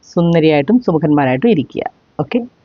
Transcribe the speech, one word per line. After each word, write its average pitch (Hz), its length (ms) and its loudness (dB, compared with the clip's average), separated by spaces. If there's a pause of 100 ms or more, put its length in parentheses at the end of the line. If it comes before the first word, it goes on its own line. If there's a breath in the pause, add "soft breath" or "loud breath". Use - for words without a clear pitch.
(140)
സുന്ദരിയായിട്ടും 165 720 2
സുമുഖന്മാരായിട്ടും 147 680 0
ഇരിക്കുക. - 300 -4 (400)
ഓക്കെ? 247 160 -4 (260)